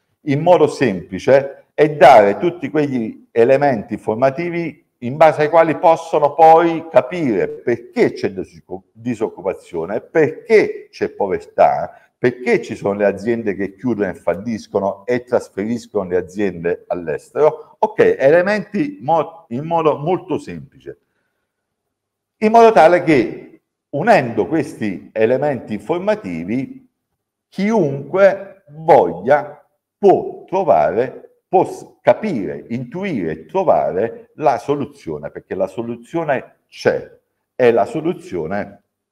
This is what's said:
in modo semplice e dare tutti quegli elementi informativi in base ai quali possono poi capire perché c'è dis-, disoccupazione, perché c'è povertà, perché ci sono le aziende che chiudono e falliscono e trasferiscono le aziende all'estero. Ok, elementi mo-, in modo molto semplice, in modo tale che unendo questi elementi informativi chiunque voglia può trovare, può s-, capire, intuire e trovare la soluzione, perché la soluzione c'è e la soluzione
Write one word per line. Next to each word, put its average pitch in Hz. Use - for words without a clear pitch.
in 143
modo 170
semplice 113
e 151
dare 143
tutti 170
quegli 127
elementi 123
informativi 165
in 127
base 160
ai 151
quali 165
possono 156
poi 165
capire 127
perché -
c'è -
dis-, 85
disoccupazione, 101
perché -
c'è -
povertà, 85
perché 185
ci -
sono -
le 101
aziende 104
che 98
chiudono 104
e 85
falliscono 98
e 123
trasferiscono 107
le 87
aziende 90
all'estero. 90
Ok, 101
elementi 175
mo-, 151
in 131
modo 160
molto 156
semplice, 69
in 214
modo 226
tale 175
che 127
unendo 139
questi 127
elementi 120
informativi 127
chiunque 180
voglia 135
può -
trovare, 107
può 175
s-, -
capire, 101
intuire 127
e -
trovare 98
la 139
soluzione, 85
perché -
la 95
soluzione 120
c'è -
e 123
la 107
soluzione 101